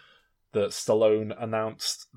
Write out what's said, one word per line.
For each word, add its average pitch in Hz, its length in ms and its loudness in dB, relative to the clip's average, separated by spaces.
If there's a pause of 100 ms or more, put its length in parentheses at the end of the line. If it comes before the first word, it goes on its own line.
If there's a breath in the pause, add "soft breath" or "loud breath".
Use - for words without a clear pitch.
(540 soft breath)
that 104 160 2
Stallone 110 720 2
announced 110 760 -6